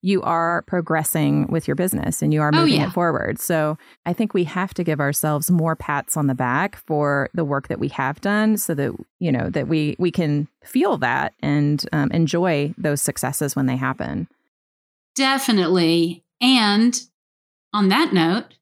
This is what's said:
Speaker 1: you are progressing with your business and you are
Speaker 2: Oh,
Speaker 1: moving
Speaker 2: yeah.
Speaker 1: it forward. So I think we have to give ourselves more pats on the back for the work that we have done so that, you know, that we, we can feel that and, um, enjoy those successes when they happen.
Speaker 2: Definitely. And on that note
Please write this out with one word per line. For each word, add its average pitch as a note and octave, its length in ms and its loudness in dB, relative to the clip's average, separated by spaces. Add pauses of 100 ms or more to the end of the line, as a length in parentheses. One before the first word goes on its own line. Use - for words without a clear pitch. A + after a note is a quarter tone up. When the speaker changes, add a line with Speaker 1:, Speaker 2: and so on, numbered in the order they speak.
Speaker 1:
you F#3+ 180 2
are E3 400 0
progressing D#3 840 0
with D#3+ 220 -2
your C#3+ 80 0
business D#3+ 440 -2
and D3+ 140 2
you D3+ 80 2
are D3+ 100 2
Speaker 2:
Oh, E4 100 4
Speaker 1:
moving C#4 180 4
Speaker 2:
yeah. D3+ 80 0
Speaker 1:
it F3+ 40 -8
forward. E3+ 460 -2
So D#3 400 -2 (260)
I F3 100 -2
think A3 200 -2
we F#3 80 2
have F3+ 320 -4
to F3+ 80 -4
give D#3+ 160 0
ourselves D3 500 0
more D#3+ 280 2
pats - 400 -4
on D3+ 100 0
the C3+ 80 2
back C3 400 0 (140)
for C#3+ 460 0
the E3+ 100 -2
work C#3 240 -4
that - 100 -4
we A2 120 -2
have C#3+ 300 -4
done G#3+ 360 2
so - 180 -4
that, C#3 160 -2 (300)
you F3 100 0
know, A#2+ 200 0
that C3 180 -4
we, D3+ 320 0
we F3+ 100 2
can D3 380 0 (160)
feel D#4 340 0
that C3 420 -2
and, D3 520 0
um, C#3+ 180 0
enjoy E3 680 0
those D3 240 -2
successes C#3 540 -4
when C3+ 120 0
they B2+ 100 0
happen. C3 500 -6 (880)
Speaker 2:
Definitely. F3+ 1080 2 (160)
And A#3 600 4 (720)
on G3+ 180 2
that D4 220 2
note F3 340 2 (160)